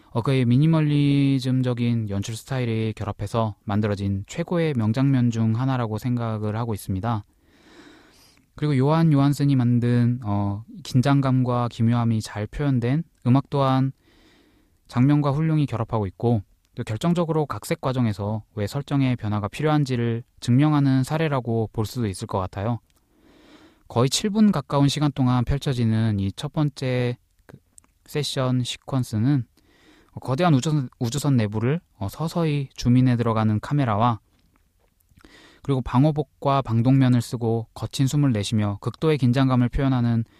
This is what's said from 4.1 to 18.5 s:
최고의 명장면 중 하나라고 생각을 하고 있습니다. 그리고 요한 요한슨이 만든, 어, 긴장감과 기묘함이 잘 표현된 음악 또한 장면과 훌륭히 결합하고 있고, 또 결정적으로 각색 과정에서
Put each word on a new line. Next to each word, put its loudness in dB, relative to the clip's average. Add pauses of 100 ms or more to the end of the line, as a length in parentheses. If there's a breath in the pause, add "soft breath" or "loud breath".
최고의 -4
명장면 2
중 0
하나라고 -2
생각을 -4
하고 -4
있습니다. -4 (1300 loud breath)
그리고 0
요한 4
요한슨이 2
만든, 2
어, -2 (200)
긴장감과 2
기묘함이 0
잘 -8
표현된 -2 (220)
음악 2
또한 0 (920 soft breath)
장면과 2
훌륭히 0
결합하고 -4
있고, 0 (320)
또 -10
결정적으로 -2
각색 -8
과정에서 -2 (100)